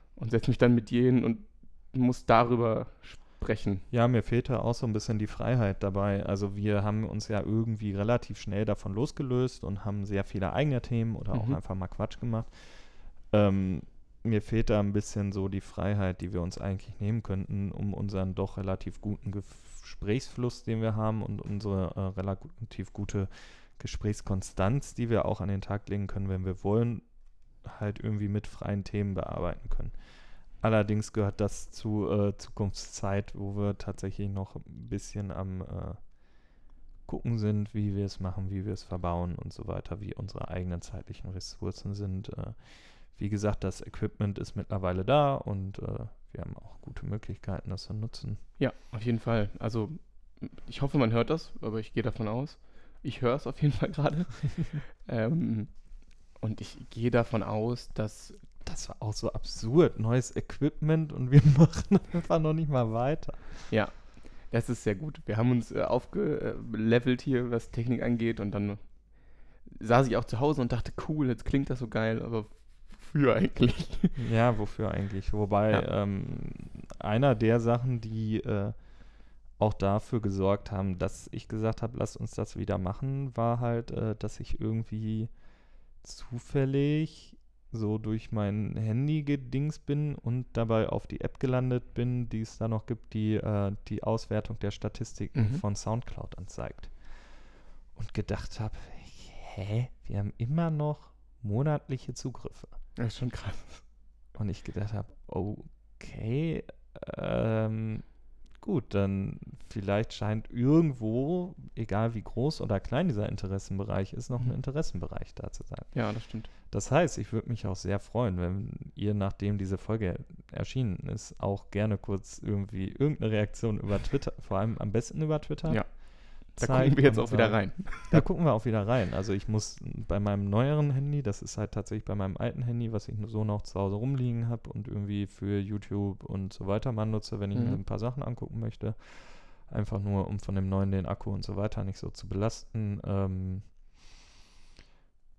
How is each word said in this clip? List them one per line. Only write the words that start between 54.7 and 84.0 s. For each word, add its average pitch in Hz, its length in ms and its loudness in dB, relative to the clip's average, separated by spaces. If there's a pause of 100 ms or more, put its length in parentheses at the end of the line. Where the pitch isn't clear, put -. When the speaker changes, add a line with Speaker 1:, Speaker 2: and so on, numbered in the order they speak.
Speaker 1:
Ähm, 113 580 0 (720)
und 110 200 -2
ich - 280 -12
gehe 117 220 0
davon 117 320 4
aus, 110 500 -2
dass - 400 -4 (320)
Speaker 2:
Das - 240 -4
war - 100 -10
auch 107 140 -2
so - 180 -2
absurd. - 680 4
Neues 120 360 2
Equipment 156 760 0
und 127 180 0
wir 143 100 12
<laughs> 143 160 10
machen 165 420 8 (140)
einfach 170 260 4
noch 156 140 4
nicht 160 160 2
mal 123 220 4
weiter. 127 420 0 (380)
Speaker 1:
Ja, 107 180 4 (640)
das 117 180 2
ist 117 140 -2
sehr 104 120 4
gut. 151 300 -8
Wir 107 120 0
haben 117 140 6
uns, 120 200 2
äh, - 120 0
aufgelevelt 120 1400 2
hier, 123 280 0
was 117 220 -2
Technik 120 320 0
angeht 113 380 2
und 101 100 -2
dann 101 260 -2 (1000)
saß 123 280 8
ich 110 100 2
auch 120 80 0
zu 113 160 -2
Hause 143 200 4
und 120 120 2
dachte, - 180 -2 (160)
cool, 151 220 2
jetzt 117 160 -2
klingt 139 240 2
das 123 100 -2
so 123 80 -4
geil, 113 340 0
aber 113 240 -2 (680)
wofür 135 220 8
eigentlich? - 540 4 (400)
Speaker 2:
Ja, 113 280 6
wofür 104 340 -2
eigentlich? 98 420 0
Wobei, 104 380 6
Speaker 1:
Ja. 101 320 4
Speaker 2:
ähm, 98 220 0 (720)
einer 120 360 4
der 113 240 6
Sachen, 120 420 2
die, 110 360 0
äh, 104 360 0 (840)
auch 107 140 6
dafür 104 480 2
gesorgt 98 500 2
haben, 95 280 0
dass - 320 -4
ich - 160 -10
gesagt 110 340 0
hab, 117 140 -2
„Lass - 200 -2
uns 113 160 -6
das - 260 -4
wieder 98 200 0
machen“, 131 580 -2
war 117 240 2
halt, 117 320 -2
äh, 110 240 -2